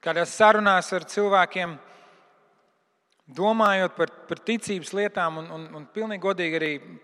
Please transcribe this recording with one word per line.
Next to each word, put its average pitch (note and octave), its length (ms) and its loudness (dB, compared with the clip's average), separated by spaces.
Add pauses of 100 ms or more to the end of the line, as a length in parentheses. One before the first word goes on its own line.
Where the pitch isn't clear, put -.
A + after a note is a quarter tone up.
Kādās E3 340 -2
sarunās G#3+ 560 4
ar F3 160 -4
cilvēkiem, F#3 640 0 (1700)
domājot G3+ 580 2
par, E3 160 0 (160)
par E3 160 -8
ticības G#3 500 -4
lietām F#3 460 -2
un, E3 140 -14
un, D#3+ 120 -12 (120)
un D3 140 -16
pilnīgi G#3+ 300 -6
godīgi F3 360 -2
arī D#3 140 -2 (300)